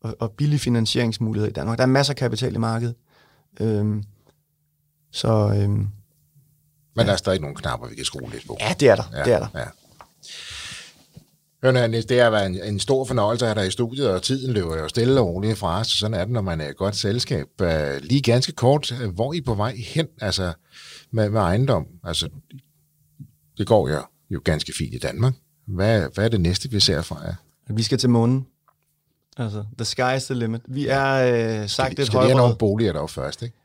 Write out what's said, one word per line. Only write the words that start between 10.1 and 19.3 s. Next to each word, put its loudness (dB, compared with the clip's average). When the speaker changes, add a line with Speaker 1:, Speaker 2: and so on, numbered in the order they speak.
Speaker 2:
Hør 4
nu, 2
Niels, -2
det 4
har 6
været 2
en, -4
en -4
stor 0
fornøjelse 0
at 0
have 0
dig 0
i -2
studiet, -2
og 0
tiden -2
løber -2
jo -4
stille 2
og 4
roligt -2
fra -2
os. -4
Sådan -2
er -2
det, -4
når 0
man -2
er -6
i -8
godt -2
selskab. -2
Øh, 0
lige 2
ganske 2
kort, 2
øh, -4
hvor -2
er -6